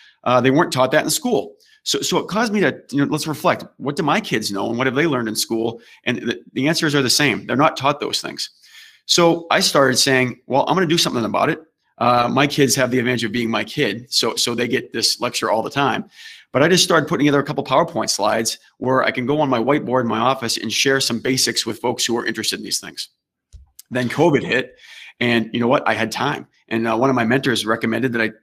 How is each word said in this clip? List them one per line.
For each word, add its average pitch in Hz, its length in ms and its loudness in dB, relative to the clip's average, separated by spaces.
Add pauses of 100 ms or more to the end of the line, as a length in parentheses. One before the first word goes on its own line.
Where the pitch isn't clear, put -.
(240)
Uh, 123 180 4
they 131 80 4
weren't 165 200 4
taught 131 200 2
that 156 140 2
in 156 40 -4
school. 170 480 -2 (280)
So, - 180 -2
so - 160 0
it 175 100 -2
caused 214 240 -2
me 208 80 0
to, 147 180 2 (120)
you 139 80 -2
know, 143 120 2
let's 151 160 -4
reflect. 151 380 0 (140)
What 143 180 -6
do 196 60 0
my 160 180 2
kids 107 320 -4
know 101 160 -4
and 117 80 -4
what 127 100 0
have 123 100 0
they 156 100 2
learned 123 220 -2
in 110 80 -6
school? 113 440 -4 (240)
And 120 140 -2
the, - 240 -4 (100)
the 131 160 -2
answers 165 260 0
are 143 60 2
the 127 80 2
same. 117 380 0
They're 120 100 -2
not 147 180 4
taught 143 260 -2
those - 200 -4
things. - 300 -10 (560)
So 170 440 4
I 156 100 4
started 135 360 2
saying, 127 480 2
"Well, 131 240 0
I'm 147 60 0
gonna 185 120 2
do 160 120 0
something 127 260 -2
about 104 240 0
it." - 140 -4 (340)
Uh, 120 340 2
my 135 160 2
kids 139 280 2
have 127 160 0
the 127 80 0
advantage 120 260 0
of 104 80 -6
being 117 160 -4
my 107 160 -2
kid. 117 480 -4
So, - 240 0
so 120 180 -2
they 123 140 -2
get 120 240 -4
this - 300 -2
lecture 117 280 -2
all 110 120 0
the - 80 -8
time. 139 340 -2 (480)
But 127 100 2
I 165 60 4
just 175 160 4
started 160 220 2
putting 147 200 0
together 143 140 4
a 135 40 -4
couple 139 200 -6
PowerPoint 131 440 0
slides 107 500 -2 (200)
where 127 240 2
I 113 80 2
can 120 160 -4
go 147 140 2
on 143 80 2
my 127 100 2
whiteboard 127 440 2
in 117 40 -2
my 110 120 0
office 120 380 0
and 110 160 -6
share 135 280 2
some 120 200 -2
basics 127 460 0
with 113 140 -6
folks 120 240 -2
who 117 140 0
are 113 60 -4
interested 107 340 -4
in 110 60 -12
these 92 160 -4
things. - 280 -12 (800)
Then 123 180 -2
covid 143 340 4
hit. 110 340 -2 (440)
And 117 320 0
you 117 80 -2
know 117 80 2
what? 139 200 2
I 110 60 2
had 107 160 -2
time. - 360 -4 (220)
And, 113 180 -2
uh, 113 100 0
one 135 140 2
of 127 60 0
my 117 80 0
mentors 123 400 0
recommended 113 480 -2
that 117 100 0
I 110 80 0 (120)